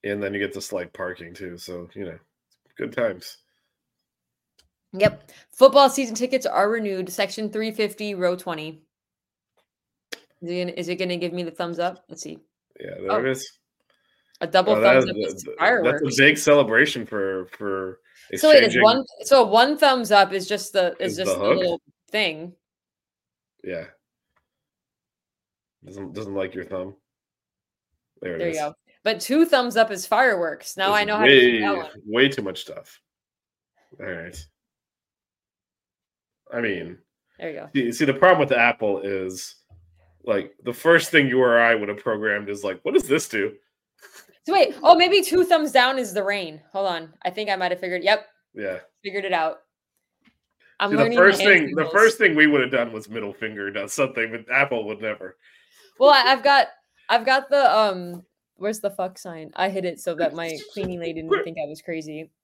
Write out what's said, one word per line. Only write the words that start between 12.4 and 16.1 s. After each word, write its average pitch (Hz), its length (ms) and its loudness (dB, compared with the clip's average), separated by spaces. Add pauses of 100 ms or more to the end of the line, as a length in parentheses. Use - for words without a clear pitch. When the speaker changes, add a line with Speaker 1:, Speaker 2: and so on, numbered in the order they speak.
Speaker 1:
Yeah, - 120 -14 (100)
there 95 100 -4
Speaker 2:
Oh. 214 80 0
Speaker 1:
it 127 120 -4
is. - 280 -10 (800)
Speaker 2:
A 170 80 -6
double 185 260 2
Speaker 1:
Oh, - 60 2
that - 140 6
Speaker 2:
thumbs 131 100 6
Speaker 1:
is - 60 -2
Speaker 2:
up 101 80 -6
Speaker 1:
the, 104 40 -4 (140)
Speaker 2:
is - 80 -16
Speaker 1:
the, - 160 -14
Speaker 2:
fireworks. 170 420 2
Speaker 1:
that's 131 160 -2